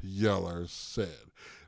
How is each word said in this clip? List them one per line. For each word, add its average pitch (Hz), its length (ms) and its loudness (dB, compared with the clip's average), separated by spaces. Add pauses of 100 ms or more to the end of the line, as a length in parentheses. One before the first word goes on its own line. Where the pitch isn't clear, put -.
yeller 95 640 2
said. - 640 -6 (360)